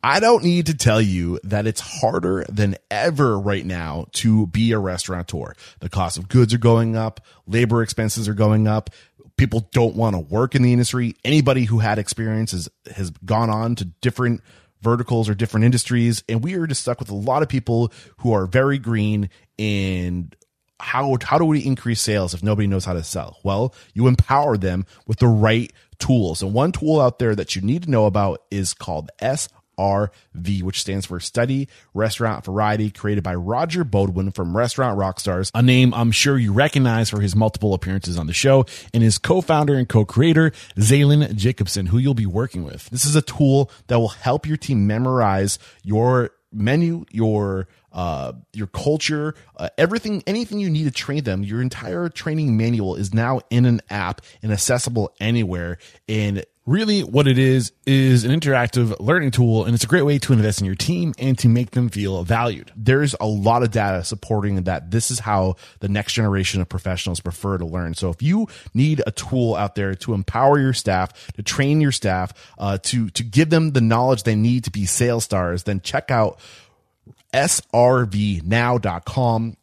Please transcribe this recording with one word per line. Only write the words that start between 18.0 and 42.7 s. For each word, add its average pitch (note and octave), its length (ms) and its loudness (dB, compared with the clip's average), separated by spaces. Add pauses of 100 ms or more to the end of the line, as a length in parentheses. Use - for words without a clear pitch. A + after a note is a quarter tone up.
who A#2+ 160 0
are F#2+ 140 2
very C3 320 2
green G#2+ 520 -2 (260)
in F#2 760 -2 (480)
how, C3 420 -2
how C#3+ 160 2
do E3+ 60 4
we D3+ 160 2
increase B2 400 -2
sales F#2+ 340 -2
if E2+ 80 -8
nobody G#2 240 2
knows F#2+ 180 0
how F2+ 100 -4
to E2 100 -6
sell? - 400 -10
Well, G2+ 280 -2 (220)
you B2 140 4
empower C3+ 480 4
them F#2 300 -2 (200)
with A2 140 -4
the B2 80 6
right A2 440 4 (280)
tools. G2 420 0
And G2 100 -4
one D3 200 2
tool D#3 280 2
out B2 200 2
there A2+ 160 2
that - 180 -6
you F#2+ 80 -6
need D#3 220 0
to D#3+ 80 -6
know G#2+ 140 4
about G2 440 0
is G2 240 -4
called D2+ 460 -10
S C3 280 -4 (320)
R G2 300 0 (240)
V, F2+ 300 -4
which F#2+ 160 -6
stands F#2+ 260 -6
for F2 140 -10
Study C3+ 480 -2 (260)
Restaurant A2 500 -2
Variety, G#2+ 460 0
created G#2 320 -4
by F2+ 140 -4
Roger D3+ 480 -2
Bodwin G2 480 0
from F2 240 -4
Restaurant A#2+ 420 -2
Rockstars, F#2+ 560 -4
a A#2+ 80 2
name B2+ 320 6
I'm A#2 160 2
sure C#3 260 2
you A2 160 2
recognize B2 580 2
for G#2 100 -2
his G2 160 0
multiple G#2+ 380 2
appearances F2+ 440 -4
on D#2+ 80 -4
the E2 60 -6
show, C3+ 340 4 (260)
and A#2 120 4
his A2 140 4
co-founder D3+ 580 2
and B2 120 0
co-creator, D#3 600 4 (280)
Zaylen C#3+ 580 4
Jacobson, G2+ 500 -2
who F#2+ 120 2
you'll C3+ 160 2
be A2+ 120 0
working F#2+ 380 -4
with. - 260 -16